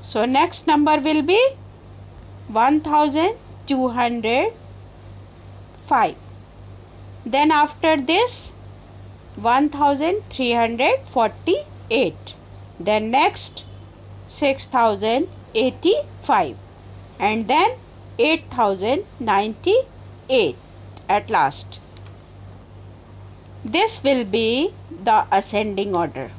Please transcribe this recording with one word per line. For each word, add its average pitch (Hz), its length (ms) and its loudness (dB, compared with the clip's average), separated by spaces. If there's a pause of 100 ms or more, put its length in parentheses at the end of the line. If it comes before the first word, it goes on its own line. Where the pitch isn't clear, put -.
So 214 140 0
next 269 440 0
number 302 380 4
will 311 160 2
be 359 180 4 (1080)
one 247 320 2
thousand 302 560 2 (300)
two 254 240 0
hundred 240 640 0 (1300)
five. 233 300 2 (1080)
Then 285 260 2
after 302 460 2
this, 330 560 0 (840)
one 247 320 2
thousand 294 600 0
three 247 240 0
hundred 240 540 2
forty-eight. - 1300 -2 (440)
Then 214 320 -2
next, - 540 0 (640)
six 277 360 -2
thousand 226 600 0 (260)
eighty-five. 262 1040 0 (640)
And 214 300 -2
then 339 220 4 (460)
eight 302 320 2
thousand 226 540 0 (160)
ninety-eight 220 1400 0 (540)
at 208 200 0
last. 156 520 -2 (1800)
This 339 400 0
will 269 180 2
be 226 500 0 (300)
the 220 300 4
ascending 202 600 0
order. 135 460 -4